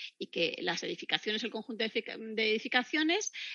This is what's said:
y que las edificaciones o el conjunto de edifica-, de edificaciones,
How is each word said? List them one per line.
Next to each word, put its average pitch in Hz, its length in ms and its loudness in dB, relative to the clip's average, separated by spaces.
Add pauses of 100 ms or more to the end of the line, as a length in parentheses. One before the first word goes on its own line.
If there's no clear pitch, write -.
(180)
y 196 80 -4
que - 340 0
las 170 220 0
edificaciones - 600 0
o 233 40 -2
el 196 60 -4
conjunto 220 300 -4
de 220 60 2
edifica-, 226 300 -4
de 220 320 0
edificaciones, 302 840 2 (220)